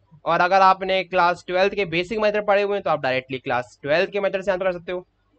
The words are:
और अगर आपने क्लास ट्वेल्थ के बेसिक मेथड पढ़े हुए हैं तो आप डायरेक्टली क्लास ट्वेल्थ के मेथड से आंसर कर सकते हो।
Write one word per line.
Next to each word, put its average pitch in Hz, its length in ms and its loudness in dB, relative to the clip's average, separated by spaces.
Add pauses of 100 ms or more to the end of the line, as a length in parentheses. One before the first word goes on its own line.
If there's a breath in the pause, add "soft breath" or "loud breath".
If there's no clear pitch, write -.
(240)
और 170 160 2
अगर 185 220 4
आपने 190 420 2
क्लास 175 420 0
ट्वेल्थ 190 280 0
के 202 120 -2
बेसिक 175 340 -4
मेथड 208 260 0
पढ़े 202 160 4
हुए 202 120 -2
हैं 196 80 -4
तो 185 80 -2
आप 151 120 0
डायरेक्टली 131 360 -2
क्लास 123 440 -6
ट्वेल्थ 170 280 0
के 196 100 -6
मेथड 190 220 -2
से 196 80 -2
आंसर 185 140 -2
कर 185 80 -2
सकते 175 200 -10
हो। 180 140 -10 (320)